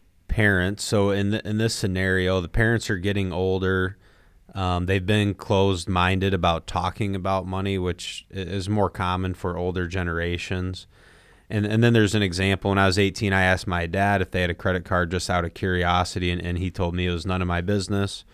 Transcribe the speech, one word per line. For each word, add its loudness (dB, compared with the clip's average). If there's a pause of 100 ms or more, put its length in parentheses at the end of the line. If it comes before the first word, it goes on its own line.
(280)
parents. 2
So 2
in 0
th-, -2
in -2
this 0
scenario, 0
the -4
parents 2
are 0
getting -2
older. 0 (560)
Um, -2
they've 0
been 2
closed-minded 2
about 0
talking -2
about -2
money, -2
which -6 (100)
i-, -10
is -6
more 2
common -2
for -6
older -2
generations. -4 (640)
And, 0
and 4
then 6
there's 4
an 2
example. 0
When 4
I 6
was 2
eighteen, 2
I 4
asked 2
my -2
dad 0
if -6
they -2
had 0
a -2
credit -2
card 0
just -2
out 0
of -6
curiosity, 0
and, -2
and -4
he -4
told -2
me -2
it 0
was -4
none -2
of -2
my 0
business. -2